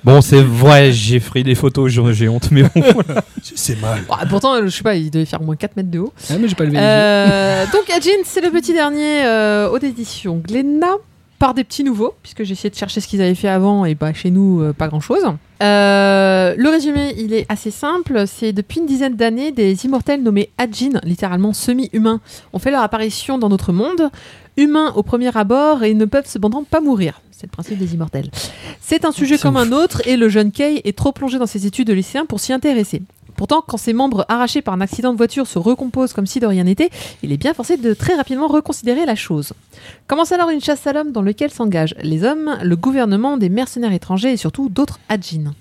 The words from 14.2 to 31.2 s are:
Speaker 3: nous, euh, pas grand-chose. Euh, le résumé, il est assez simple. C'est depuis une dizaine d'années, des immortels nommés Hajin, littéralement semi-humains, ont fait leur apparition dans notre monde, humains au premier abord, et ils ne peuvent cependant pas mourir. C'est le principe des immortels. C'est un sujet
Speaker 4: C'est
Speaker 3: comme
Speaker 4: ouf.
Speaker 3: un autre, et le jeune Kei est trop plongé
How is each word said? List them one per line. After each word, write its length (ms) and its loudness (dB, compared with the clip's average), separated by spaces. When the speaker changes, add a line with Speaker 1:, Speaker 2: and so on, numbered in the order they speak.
Speaker 3:
nous, 320 4
euh, 100 0
pas 160 -4
grand-chose. 360 -2
Euh, 920 4
le 140 2
résumé, 480 0
il 160 -4
est 160 0
assez 200 -4
simple. 560 -2
C'est 280 -4
depuis 260 -4
une 60 -2
dizaine 300 -2
d'années, 360 0
des 320 0
immortels 380 -2
nommés 340 0
Hajin, 480 -2
littéralement 480 -2
semi-humains, 680 0
ont 40 -4
fait 120 -2
leur 120 0
apparition 540 -4
dans 140 0
notre 220 0
monde, 360 0
humains 400 2
au 60 0
premier 340 -2
abord, 480 2
et 60 4
ils 80 2
ne 80 4
peuvent 200 0
cependant 380 -2
pas 160 0
mourir. 400 0
C'est 160 -20
le 60 -20
principe 260 -10
des 160 -4
immortels. 360 -6
C'est 240 -2
un 80 2
sujet 240 0
Speaker 4:
C'est 60 0
Speaker 3:
comme 120 2
Speaker 4:
ouf. 80 2
Speaker 3:
un 80 0
autre, 380 0
et 80 2
le 120 4
jeune 220 2
Kei 320 -2
est 160 -4
trop 140 0
plongé 260 -6